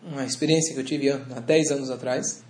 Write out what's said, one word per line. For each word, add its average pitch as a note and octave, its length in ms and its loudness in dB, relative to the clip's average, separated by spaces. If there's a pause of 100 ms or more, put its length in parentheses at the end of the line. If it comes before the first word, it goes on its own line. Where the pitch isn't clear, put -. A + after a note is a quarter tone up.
(100)
uma C#3 140 -4
experiência D3+ 500 2
que C3+ 60 -4
eu B2+ 40 -4
tive C#3 240 0
há C#3 100 0 (200)
dez D3+ 320 4
anos C#3 180 -2
atrás. B2+ 600 -4